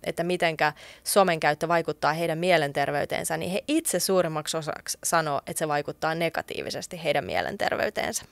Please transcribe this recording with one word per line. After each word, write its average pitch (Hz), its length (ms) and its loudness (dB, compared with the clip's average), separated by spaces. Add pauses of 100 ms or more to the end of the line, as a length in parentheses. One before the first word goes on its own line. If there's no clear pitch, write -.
että 165 200 -4
mitenkä 170 500 2 (300)
somen 180 360 4
käyttö 151 280 2
vaikuttaa 160 460 0
heidän 165 240 0
mielenterveyteensä, 151 1000 2
niin 175 140 -4
he 196 160 -2
itse 311 320 0
suurimmaksi 170 580 0
osaksi - 460 -6
sanoo, 156 440 2
että - 120 -8
se 165 80 0
vaikuttaa 151 480 0
negatiivisesti - 880 -4
heidän 147 220 0
mielenterveyteensä. - 1080 -2